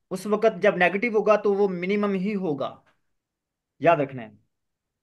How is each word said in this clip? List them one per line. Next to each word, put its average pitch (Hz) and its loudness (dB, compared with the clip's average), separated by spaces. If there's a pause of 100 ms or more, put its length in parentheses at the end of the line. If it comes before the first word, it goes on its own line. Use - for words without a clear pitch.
(100)
उस 185 -8
वक्त 208 2
जब 180 0
नेगेटिव 202 0
होगा 208 4
तो 208 0
वो 202 2
मिनिमम 190 -2
ही 190 -2
होगा, 151 -6 (1000)
याद 156 4
रखना 127 -4
है। 107 -20 (640)